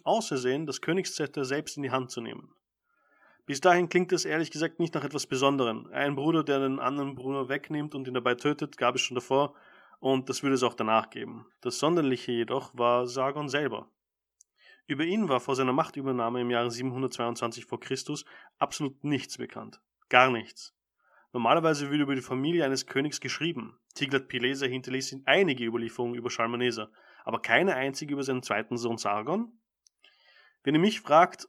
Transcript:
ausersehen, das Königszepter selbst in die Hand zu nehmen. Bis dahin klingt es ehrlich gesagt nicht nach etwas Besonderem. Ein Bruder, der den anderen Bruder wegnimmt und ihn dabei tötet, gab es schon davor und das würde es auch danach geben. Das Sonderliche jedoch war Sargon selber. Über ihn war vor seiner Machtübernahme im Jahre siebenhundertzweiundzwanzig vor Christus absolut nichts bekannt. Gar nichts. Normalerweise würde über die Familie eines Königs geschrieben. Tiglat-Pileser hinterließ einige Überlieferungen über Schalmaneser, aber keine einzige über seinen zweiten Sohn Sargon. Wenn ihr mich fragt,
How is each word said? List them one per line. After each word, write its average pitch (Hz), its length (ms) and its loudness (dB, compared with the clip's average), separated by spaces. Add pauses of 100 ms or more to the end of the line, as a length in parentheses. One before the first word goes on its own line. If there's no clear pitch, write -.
ausersehen, 151 600 0
das 139 160 -6
Königszepter 156 640 -2
selbst 143 320 -4
in 143 60 -8
die 131 80 -4
Hand 131 200 -2
zu 123 120 -10
nehmen. - 320 -12 (880)
Bis 139 160 -6
dahin 175 300 6
klingt 180 220 2
es 175 120 0
ehrlich 156 260 -2
gesagt 160 300 -4
nicht 165 140 -2
nach 147 100 -2
etwas 143 220 -6
Besonderem. 127 680 2
Ein 139 240 0
Bruder, 156 260 2
der 143 180 2
den 135 200 0
anderen 139 340 -2
Bruder 131 360 -4
wegnimmt 147 440 -6
und 135 140 -8
ihn 127 60 -8
dabei 123 200 2
tötet, 147 440 -2
gab 123 160 2
es 127 80 -2
schon - 120 -4
davor 135 400 2 (460)
und 131 300 0
das 123 120 -4
würde 135 120 4
es 123 80 2
auch 120 120 2
danach 110 360 2
geben. 117 360 -12 (140)
Das - 180 -4
Sonderliche 143 540 2
jedoch 120 420 -2
war 123 320 2
Sargon 139 420 -2
selber. 131 420 -4 (960)
Über 147 160 -2
ihn 196 240 0
war 127 120 2
vor 135 160 -2
seiner 127 160 2
Machtübernahme 127 680 -2
im 120 100 -2
Jahre 120 200 2
siebenhundertzweiundzwanzig 120 960 -4
vor 117 160 -8
Christus 143 440 -8 (340)
absolut 139 440 -4
nichts 147 340 -4
bekannt. 113 440 -12 (280)
Gar 127 220 8
nichts. - 460 -8 (560)
Normalerweise 143 580 4
würde 147 140 2
über 139 100 -2
die 131 80 -2
Familie 147 420 0
eines 135 220 -2
Königs 139 340 -2
geschrieben. 139 600 -6 (140)
Tiglat-Pileser 135 760 -2
hinterließ 131 560 -6
einige 143 400 4
Überlieferungen 117 500 -4
über 120 160 -6
Schalmaneser, 117 600 -2 (320)
aber 113 180 -4
keine 160 320 4
einzige 135 380 -4
über 139 100 -2
seinen 127 220 -2
zweiten 110 320 -2
Sohn 117 200 -2
Sargon. 113 600 -2 (1040)
Wenn 139 140 0
ihr 156 40 6
mich 208 200 2
fragt, 170 480 4